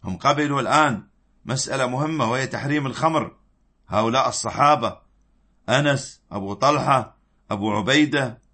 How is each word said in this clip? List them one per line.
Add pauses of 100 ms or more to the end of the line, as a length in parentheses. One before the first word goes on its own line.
هم
قبلوا
الآن (420)
مسألة
مهمة
وهي
تحريم
الخمر، (520)
هؤلاء
الصحابة، (720)
أنس، (100)
أبو
طلحة، (300)
أبو
عبيدة (120)